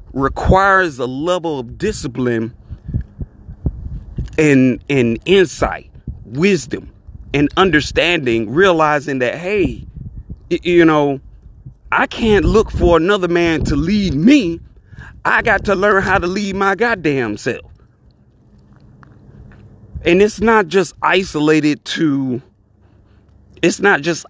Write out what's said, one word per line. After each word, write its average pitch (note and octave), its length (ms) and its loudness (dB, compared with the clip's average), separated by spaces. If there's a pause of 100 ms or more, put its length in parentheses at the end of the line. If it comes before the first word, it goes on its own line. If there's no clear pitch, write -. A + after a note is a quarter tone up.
(140)
requires F#3 840 2
a C3 80 -4
level D#3 520 -4
of A#2+ 180 -10
discipline B2 760 -4 (1800)
and, C3+ 520 4
and A#2+ 360 0
insight, D3+ 640 0 (360)
wisdom, C#3+ 680 -2 (400)
and C#3+ 240 2
understanding, D3 960 0
realizing D3+ 680 2
that, A#2+ 160 -2
hey, F3 500 -4 (680)
y-, E3+ 120 -2
you F3 220 4
know, D3 340 2 (760)
I A#3 120 0
can't G#3 360 2
look G#3+ 280 2
for E3+ 260 4
another F3+ 300 2
man E3+ 380 0
to C#3+ 100 0
lead F3 400 0
me. F3 440 2 (640)
I A3 200 2
got G3+ 220 0
to F#3+ 100 2
learn G3 260 2
how F#3+ 160 0
to F3 80 -2
lead G3 300 -4
my G3 180 0
goddamn D#3 640 -2
self. - 340 -8 (2250)
And F3 160 2
it's G#3 220 0
not G#3+ 260 2
just F3 360 -2
isolated D#3 840 0
to, C#3 560 -2 (1200)
it's - 180 0
not F#3 220 2
just D#3+ 280 -4